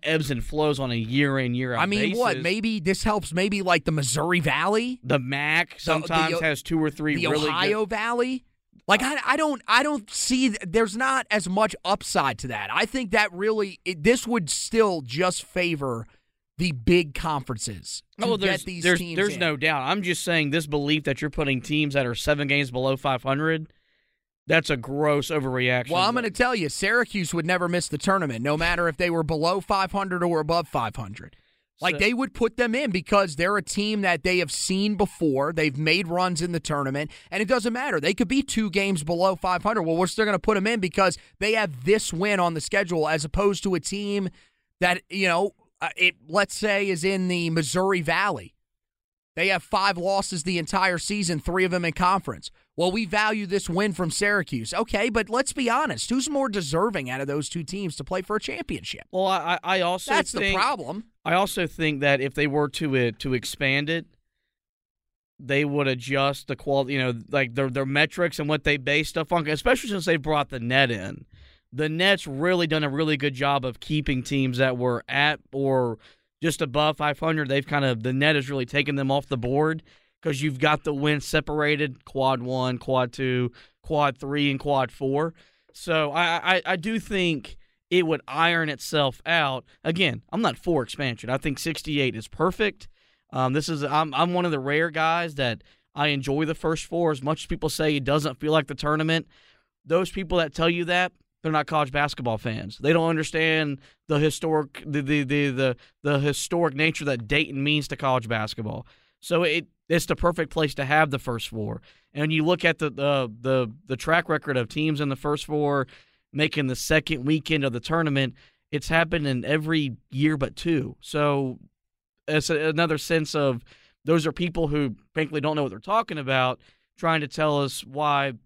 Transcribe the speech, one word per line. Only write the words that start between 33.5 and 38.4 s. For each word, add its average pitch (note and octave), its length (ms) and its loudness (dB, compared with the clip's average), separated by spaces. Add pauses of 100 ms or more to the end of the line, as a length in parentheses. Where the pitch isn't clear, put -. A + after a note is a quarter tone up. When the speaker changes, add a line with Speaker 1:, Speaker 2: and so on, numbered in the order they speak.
Speaker 2:
a F#3+ 60 -2
team G#3 380 -2
that F3 200 2
they F3+ 160 2
have E3 140 0
seen G3+ 460 0
before. D3+ 540 0
They've D#3 240 0
made D#3+ 320 2
runs F3 320 0
in F3 120 -2
the E3 80 -2
tournament, C#3+ 500 -4 (220)
and F#3+ 100 -2
it G#3 60 -2
doesn't A#3+ 260 0
matter. B3 260 -2
They E3 140 0
could A3 140 0
be C4+ 160 0